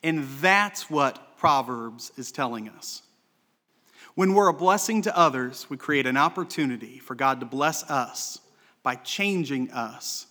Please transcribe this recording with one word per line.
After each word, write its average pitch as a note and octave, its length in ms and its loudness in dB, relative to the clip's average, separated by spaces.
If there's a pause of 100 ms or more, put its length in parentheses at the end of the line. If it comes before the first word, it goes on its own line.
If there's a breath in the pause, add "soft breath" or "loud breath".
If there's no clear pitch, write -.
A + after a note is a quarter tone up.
And D#3 240 0 (140)
that's G3 460 2
what C#3+ 520 -2
Proverbs A#2+ 760 0
is B2+ 140 -12
telling A#2 380 -6
us. - 320 -14 (1120 loud breath)
When F#3+ 220 4
we're G3 140 8
a E3 40 4
blessing G3 500 2
to G#3 140 -2
others, C3 540 2
we C3+ 60 -10
create C#3 280 0
an B2+ 120 0
opportunity C#3 840 -2
for - 160 -14
God C3+ 240 2
to B2 80 -10
bless C#3+ 420 -2
us - 500 -4 (440 soft breath)
by B2+ 100 0
changing C#3+ 760 -4
us A2+ 600 -10